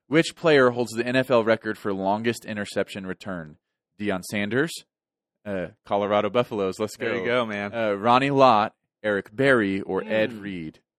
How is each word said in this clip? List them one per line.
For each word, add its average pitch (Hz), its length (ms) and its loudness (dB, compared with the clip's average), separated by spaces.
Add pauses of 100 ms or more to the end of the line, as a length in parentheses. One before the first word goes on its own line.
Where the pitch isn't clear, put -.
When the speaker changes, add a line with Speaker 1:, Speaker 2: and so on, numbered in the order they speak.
Speaker 1:
which 156 300 0
player 143 340 6
holds 120 220 -4
the 117 140 -2
N 123 100 -2
F 131 140 0
L 117 140 4
record 107 320 0
for 107 160 -6
longest 107 520 -2
interception 104 600 -6
return? 87 500 -10 (420)
Deion 98 260 -4
Sanders, 117 480 -2 (720)
uh, 92 240 -6 (160)
Colorado 104 460 0
Buffaloes. 101 480 -2
Let's 110 180 -4
Speaker 2:
There 113 180 -4
you 95 60 -4
Speaker 1:
go. 120 220 0
Speaker 2:
go, 113 40 -2
man. 101 280 -6
Speaker 1:
Uh, 113 180 -2
Ronnie 120 380 2
Lott, 123 440 4 (280)
Eric 104 320 -2
Berry, 110 480 2
or 92 220 -4
Ed 107 260 0
Speaker 3:
Mm. 110 120 -14
Speaker 1:
Reed? 90 360 -10 (200)